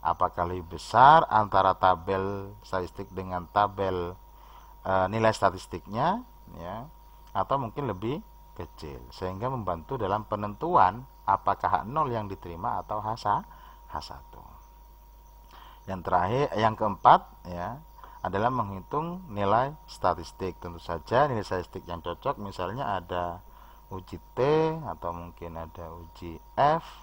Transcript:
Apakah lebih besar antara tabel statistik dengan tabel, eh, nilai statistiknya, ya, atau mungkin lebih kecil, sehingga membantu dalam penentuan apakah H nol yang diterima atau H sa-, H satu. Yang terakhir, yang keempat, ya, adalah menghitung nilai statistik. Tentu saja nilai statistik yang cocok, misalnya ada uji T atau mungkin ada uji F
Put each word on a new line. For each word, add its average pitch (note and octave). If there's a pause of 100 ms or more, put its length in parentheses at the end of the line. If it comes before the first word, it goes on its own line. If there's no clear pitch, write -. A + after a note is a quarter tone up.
Apakah E2+
lebih F2
besar C3
antara G2
tabel F#2+ (160)
statistik F#2+
dengan F2+
tabel, F#2+ (640)
eh, F#2+
nilai A2
statistiknya, G#2+ (320)
ya, G#2 (400)
atau G2
mungkin C3+
lebih A2 (400)
kecil, D2+ (160)
sehingga F#2+
membantu G2+
dalam G#2+
penentuan G#2+ (160)
apakah F#2+
H F#2 (100)
nol C#3+
yang A2
diterima F#2+
atau G#2+
H A2
sa-, A2+ (400)
H - (160)
satu. - (1400)
Yang F#2+
terakhir, F#2+ (120)
yang A2
keempat, A2 (260)
ya, A#2 (480)
adalah G2
menghitung C3
nilai G#2 (160)
statistik. F2
Tentu E2+
saja A2
nilai G#2+
statistik F2+
yang F2
cocok, G#2
misalnya G2+
ada F2 (560)
uji F2+ (160)
T - (440)
atau F2
mungkin E2+
ada E2
uji E2+ (160)
F D3+ (180)